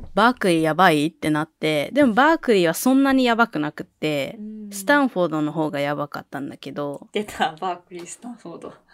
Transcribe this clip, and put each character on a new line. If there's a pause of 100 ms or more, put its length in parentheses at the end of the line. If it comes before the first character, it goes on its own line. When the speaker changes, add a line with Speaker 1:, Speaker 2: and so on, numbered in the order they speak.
(120)
Speaker 1:
「バ
ー
ク
リ
ー
や
ば
い？」
っ
て
な
っ
て、
で
も
バ
ー
ク
リ
ー
は
そ
ん
な
に
や
ば
く
な
く
っ
て、
Speaker 2:
う
ん。
Speaker 1:
ス
タ
ン
フ
ォ
ー
ド
の
方
が
や
ば
か
っ
た
ん
だ
け
ど。
Speaker 2:
出
た、
バ
ー
ク
リ
ー、
ス
タ
ン
フ
ォ
ー
ド。 (200)